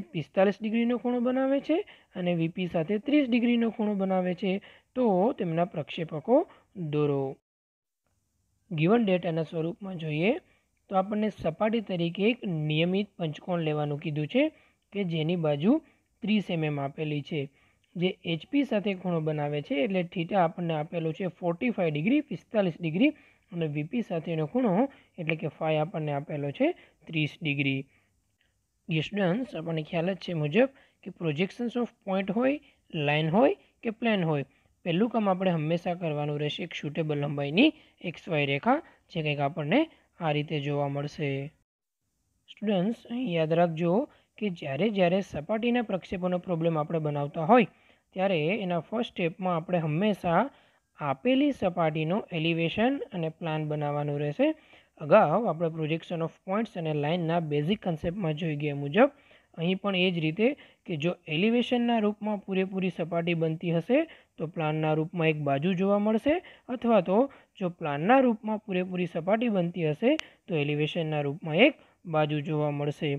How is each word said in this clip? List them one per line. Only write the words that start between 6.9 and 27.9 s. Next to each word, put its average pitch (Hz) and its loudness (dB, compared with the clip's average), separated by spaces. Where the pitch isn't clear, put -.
દોરો. 147 2
Given 180 4
ડેટાના 170 0
સ્વરૂપમાં 175 -6
જોઈએ 160 0
તો - -6
આપણને 208 0
સપાટી 208 -2
તરીકે 175 -2
એક 247 0
નિયમિત 170 0
પંચકોણ 170 -4
લેવાનું 147 -2
કીધું 151 -2
છે 269 2
કે 202 -6
જેની 165 0
બાજુ 165 2
ત્રીસ 208 0
એમ 165 0
એમ 147 -2
આપેલી 147 -4
છે, 151 -4
જે 180 0
એચ 165 -4
પી 277 2
સાથે 208 0
ખૂણો 180 -2
બનાવે 147 -2
છે, 262 -6
એટલે 196 0
theta 180 0
આપણને 165 -2
આપેલો 160 -4
છે 185 -6
ફોર્ટી 180 -2
ફાઈવ 170 0
ડિગ્રી, 226 2
પિસ્તાલીસ 196 -2
ડિગ્રી, 185 2
અને 165 -2
વી 151 -4
પી 240 -2
સાથેનો 160 -2
ખૂણો 240 2
એટલે 160 -4
કે 160 -6
ફાઈ 160 -2
આપણને 156 -2
આપેલો 143 -4
છે 254 0
ત્રીસ 156 -2
ડિગ્રી. 139 0